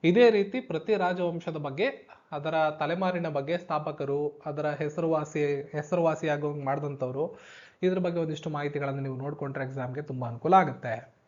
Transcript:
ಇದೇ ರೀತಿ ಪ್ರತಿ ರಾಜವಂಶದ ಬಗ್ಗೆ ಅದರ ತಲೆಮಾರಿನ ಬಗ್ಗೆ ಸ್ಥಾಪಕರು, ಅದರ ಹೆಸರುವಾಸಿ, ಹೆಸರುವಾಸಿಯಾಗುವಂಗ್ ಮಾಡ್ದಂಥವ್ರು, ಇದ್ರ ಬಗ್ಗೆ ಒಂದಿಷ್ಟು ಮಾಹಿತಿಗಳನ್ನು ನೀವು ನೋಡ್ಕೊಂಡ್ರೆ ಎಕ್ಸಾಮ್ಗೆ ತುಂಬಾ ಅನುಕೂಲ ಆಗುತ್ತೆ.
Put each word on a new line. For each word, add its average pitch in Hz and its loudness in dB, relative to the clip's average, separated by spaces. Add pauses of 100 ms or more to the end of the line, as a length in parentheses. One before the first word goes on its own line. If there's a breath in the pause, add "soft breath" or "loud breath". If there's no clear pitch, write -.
ಇದೇ 214 10
ರೀತಿ 208 2
ಪ್ರತಿ 175 -2
ರಾಜವಂಶದ 175 0
ಬಗ್ಗೆ 147 -4 (140)
ಅದರ 156 2 (100)
ತಲೆಮಾರಿನ 170 0
ಬಗ್ಗೆ 147 0
ಸ್ಥಾಪಕರು, 147 -2
ಅದರ 151 -2
ಹೆಸರುವಾಸಿ, 151 0 (100)
ಹೆಸರುವಾಸಿಯಾಗುವಂಗ್ 151 0
ಮಾಡ್ದಂಥವ್ರು, 139 -4 (440 loud breath)
ಇದ್ರ 185 2
ಬಗ್ಗೆ 170 0
ಒಂದಿಷ್ಟು 160 -4
ಮಾಹಿತಿಗಳನ್ನು 143 -4
ನೀವು 135 -4
ನೋಡ್ಕೊಂಡ್ರೆ 139 -6
ಎಕ್ಸಾಮ್ಗೆ 131 -6
ತುಂಬಾ 127 -6
ಅನುಕೂಲ 120 0
ಆಗುತ್ತೆ. 127 2 (100)